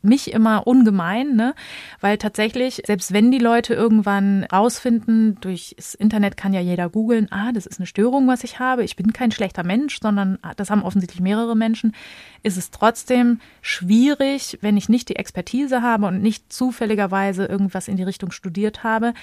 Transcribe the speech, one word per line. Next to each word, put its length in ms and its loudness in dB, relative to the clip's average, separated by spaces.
mich 280 2
immer 340 2
ungemein, 680 4
ne? 180 0
Weil 160 2
tatsächlich, 680 -2
selbst 280 -2
wenn 180 6
die 80 2
Leute 340 2
irgendwann 800 2
rausfinden, 880 2
durch 380 -10
das 180 -16
Internet 400 0
kann 180 -2
ja 60 0
jeder 300 -2
googeln, 420 0
„Ah, 220 -4
das 120 -4
ist 140 -18
eine 80 -6
Störung, 400 2
was 160 0
ich 160 -14
habe, 240 0
ich 140 -6
bin 160 0
kein 180 0
schlechter 320 -4
Mensch“, 380 -2
sondern 380 0
das 120 -6
haben 140 2
offensichtlich 380 -2
mehrere 340 0
Menschen, 400 0
ist 140 -4
es 120 -10
trotzdem 680 0
schwierig, 960 0
wenn 160 0
ich 140 -2
nicht 180 2
die 80 -6
Expertise 640 -4
habe 260 0
und 140 -2
nicht 300 -2
zufälligerweise 920 -2
irgendwas 420 -2
in 80 -4
die 80 -2
Richtung 280 -6
studiert 520 -6
habe, 400 0